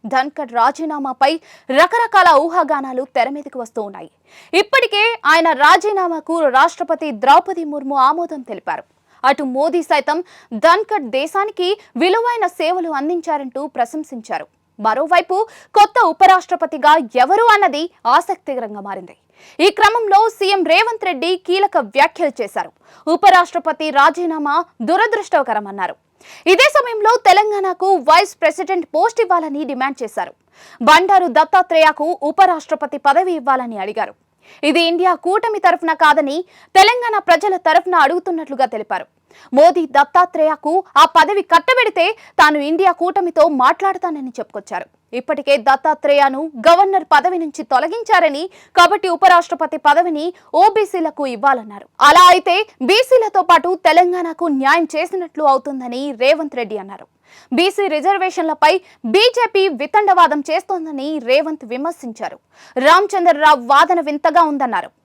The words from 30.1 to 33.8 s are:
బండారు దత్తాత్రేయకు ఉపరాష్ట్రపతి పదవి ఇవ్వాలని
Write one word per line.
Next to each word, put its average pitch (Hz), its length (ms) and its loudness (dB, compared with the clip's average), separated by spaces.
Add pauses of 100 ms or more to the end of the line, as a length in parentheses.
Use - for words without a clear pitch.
బండారు 359 380 4 (120)
దత్తాత్రేయకు 320 680 2 (240)
ఉపరాష్ట్రపతి 311 680 0 (100)
పదవి 349 320 2
ఇవ్వాలని 247 440 -4